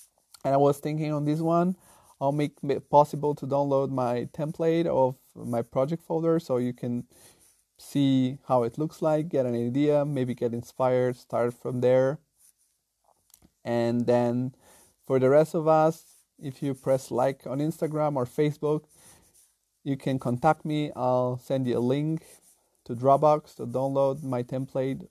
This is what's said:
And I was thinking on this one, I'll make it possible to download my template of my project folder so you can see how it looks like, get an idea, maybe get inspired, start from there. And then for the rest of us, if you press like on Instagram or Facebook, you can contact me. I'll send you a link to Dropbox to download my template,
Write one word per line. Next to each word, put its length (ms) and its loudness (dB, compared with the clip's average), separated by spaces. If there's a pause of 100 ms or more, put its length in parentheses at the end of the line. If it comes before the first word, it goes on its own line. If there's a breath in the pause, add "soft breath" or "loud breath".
(440)
And 80 2
I 60 4
was 200 4
thinking 340 -4
on 120 -4
this 160 0
one, 360 0 (440 soft breath)
I'll 120 0
make 200 -2 (100)
it 280 -4
possible 460 2
to 100 -10
download 440 0
my 420 -2
template 540 -2
of 300 2 (180)
my 280 -6
project 400 -4
folder 360 0
so 200 -2
you 160 -2
can 300 -6 (760 soft breath)
see 580 0 (100)
how 180 2
it 120 -6
looks 240 -6
like, 300 0
get 160 0
an 80 -2
idea, 500 0
maybe 300 -2
get 180 -2
inspired, 640 0
start 380 -4
from 260 -8
there. 380 4 (1500)
And 420 0
then 480 2 (520 soft breath)
for 120 2
the 120 4
rest 240 4
of 120 0
us, 380 4 (340)
if 240 -12
you 120 -2
press 360 -2
like 360 -2
on 120 -6
Instagram 580 -2
or 100 -2
Facebook, 580 -2 (960 soft breath)
you 140 -4
can 220 -4
contact 460 0
me. 300 -4
I'll 440 0
send 280 -4
you 120 0
a 20 0
link 440 -2 (600)
to 100 -8
Dropbox 640 2
to 100 -10
download 560 -2
my 200 -6
template, 680 -6